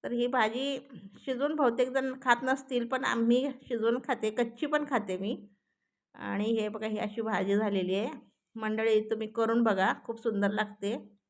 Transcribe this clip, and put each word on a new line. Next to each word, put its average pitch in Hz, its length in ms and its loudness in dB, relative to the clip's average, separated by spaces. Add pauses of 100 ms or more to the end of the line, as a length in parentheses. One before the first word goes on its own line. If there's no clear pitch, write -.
तर 233 80 -4
ही 240 160 0
भाजी 247 600 0 (300)
शिजून 277 380 -2
बहुतेक 254 340 2
जण 262 320 -2
खात 240 220 4
नसतील, 262 440 0
पण 254 180 -2
आम्ही 233 460 2 (120)
शिजवून 233 440 0
खाते, 220 240 -2
कच्ची 233 340 -2
पण 294 240 0
खाते 202 280 -2
मी. 196 300 -6 (680)
आणि 202 320 -4
हे 220 240 0
बघा, 220 180 -6
ही 214 100 -2
अशी 208 240 -4
भाजी 196 340 0
झालेली 190 400 2
आहे 240 180 -2 (420)
मंडळी, 220 540 0
तुम्ही 220 180 -2
करून 226 360 2
बघा, 208 300 4 (100)
खूप 226 160 -8
सुंदर 202 320 0
लागते. 208 640 -4 (140)